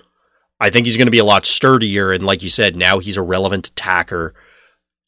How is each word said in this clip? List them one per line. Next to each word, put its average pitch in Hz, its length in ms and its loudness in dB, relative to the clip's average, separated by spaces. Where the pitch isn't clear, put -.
I 104 100 2
think 120 160 0
he's 113 100 -4
gonna 123 140 2
be 117 80 4
a 107 60 4
lot 101 220 4
sturdier, 104 680 2
and 92 120 -4
like 98 200 0
you 92 40 -8
said, 95 280 0
now 92 240 2
he's 95 160 -8
a 98 60 -4
relevant 92 460 -2
attacker. 87 680 -4